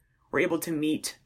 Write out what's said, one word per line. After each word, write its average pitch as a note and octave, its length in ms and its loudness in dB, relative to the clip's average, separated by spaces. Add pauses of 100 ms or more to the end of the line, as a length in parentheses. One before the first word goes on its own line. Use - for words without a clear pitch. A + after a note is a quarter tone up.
(300)
were - 100 0
able E3 200 2
to F3 120 -6
meet D3+ 540 -2